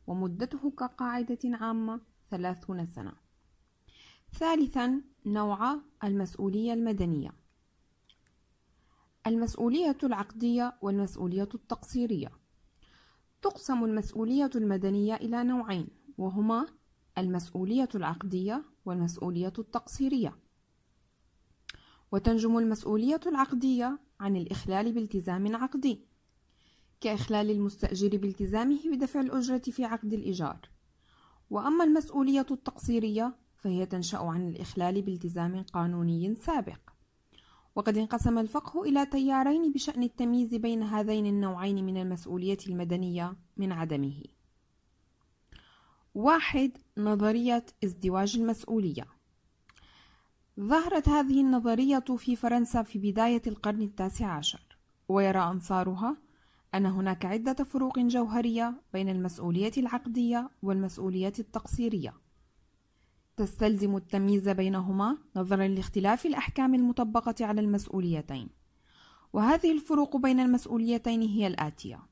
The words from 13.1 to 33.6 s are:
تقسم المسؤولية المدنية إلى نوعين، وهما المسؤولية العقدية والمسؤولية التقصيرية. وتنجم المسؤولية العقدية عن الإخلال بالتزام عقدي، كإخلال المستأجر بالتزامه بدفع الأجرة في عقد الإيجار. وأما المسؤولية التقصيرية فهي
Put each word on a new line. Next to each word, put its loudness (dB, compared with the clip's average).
تقسم -2
المسؤولية 0
المدنية 2
إلى -2
نوعين، 0
وهما 2
المسؤولية 0
العقدية -2
والمسؤولية -2
التقصيرية. -2
وتنجم 4
المسؤولية 0
العقدية 0
عن 0
الإخلال -2
بالتزام -2
عقدي، -2
كإخلال 0
المستأجر 0
بالتزامه 0
بدفع 0
الأجرة 0
في -4
عقد -4
الإيجار. -4
وأما 2
المسؤولية 4
التقصيرية -2
فهي -2